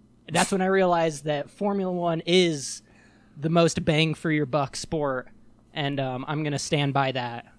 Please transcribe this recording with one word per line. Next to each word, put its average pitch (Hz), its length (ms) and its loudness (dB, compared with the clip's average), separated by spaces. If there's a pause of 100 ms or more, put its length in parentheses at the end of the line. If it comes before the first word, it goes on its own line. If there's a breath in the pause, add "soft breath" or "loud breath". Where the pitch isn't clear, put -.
(280)
And - 80 -4
that's 180 160 2
when 190 100 0
I 185 60 2
realized 170 580 2
that 147 240 -4
Formula 202 420 -2
One 170 340 -2
is 170 560 2 (580 soft breath)
the 151 100 -2
most 165 360 4
bang 160 280 2
for - 180 -4
your 151 140 2
buck 135 300 -2
sport. 139 540 -4 (440)
And, 143 260 -4
um, 131 280 -4
I'm 151 160 -4
gonna 147 160 -2
stand 143 340 0
by 135 200 2
that 123 320 -6 (140)